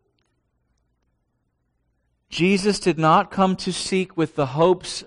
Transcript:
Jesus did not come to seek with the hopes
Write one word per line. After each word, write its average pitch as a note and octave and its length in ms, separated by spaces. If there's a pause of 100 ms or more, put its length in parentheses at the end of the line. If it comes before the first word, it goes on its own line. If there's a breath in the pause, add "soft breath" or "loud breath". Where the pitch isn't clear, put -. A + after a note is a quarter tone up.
(2250)
Jesus F#3+ 500
did D#3+ 200
not E3 320
come F#3+ 240
to F#3 180
seek F#3 420
with D#3 200
the C#3+ 100
hopes E3 600